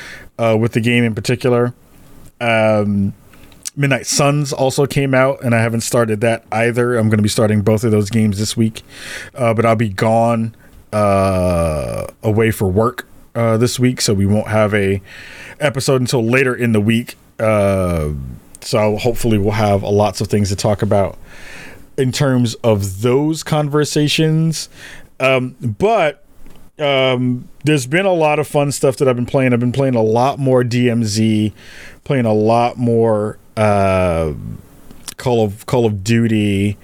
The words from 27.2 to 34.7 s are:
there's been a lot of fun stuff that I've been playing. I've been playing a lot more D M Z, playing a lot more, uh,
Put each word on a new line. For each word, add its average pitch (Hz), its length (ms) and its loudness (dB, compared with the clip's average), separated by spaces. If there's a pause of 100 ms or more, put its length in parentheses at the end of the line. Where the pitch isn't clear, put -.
there's 139 220 2
been 175 200 0
a 185 60 2
lot 151 260 2
of 143 80 0
fun 143 240 0
stuff 135 280 0
that 135 100 2
I've 123 80 2
been 123 100 -4
playing. 131 260 2
I've 117 60 2
been 120 140 0
playing 131 240 0
a 110 60 2
lot 120 360 2
more 131 240 2
D 123 260 0
M 117 140 0
Z, 107 500 2 (520)
playing 127 220 0
a 110 60 2
lot 113 440 2
more, 113 640 0 (180)
uh, 95 760 2 (840)